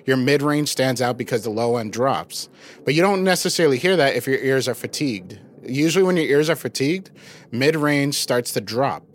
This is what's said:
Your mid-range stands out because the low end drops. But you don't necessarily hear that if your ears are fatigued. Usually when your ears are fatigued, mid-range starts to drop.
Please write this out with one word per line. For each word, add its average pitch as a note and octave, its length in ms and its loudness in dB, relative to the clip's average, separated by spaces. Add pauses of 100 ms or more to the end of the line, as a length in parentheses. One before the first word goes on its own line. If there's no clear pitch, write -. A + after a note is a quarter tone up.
Your C3 140 2
mid-range C#3+ 500 2
stands C3 320 0
out B2 160 0
because A#2 280 -4
the A#2 60 -4
low A#2+ 280 0
end G#2+ 160 -6
drops. A2+ 560 -2 (340)
But C3+ 80 0
you D3+ 80 2
don't F#3+ 240 2
necessarily E3+ 540 2
hear F#3 180 2
that C#3 180 2
if A#2 120 -4
your C3 120 0
ears C3 300 0
are A#2 60 -4
fatigued. G#2 640 -8 (240)
Usually D#3 420 0
when F3+ 140 2
your D#3 80 0
ears D3 240 2
are D#3 60 2
fatigued, D3 540 -4 (420)
mid-range C#3+ 640 0
starts B2 360 -2
to B2+ 80 -2
drop. A2 420 -2 (120)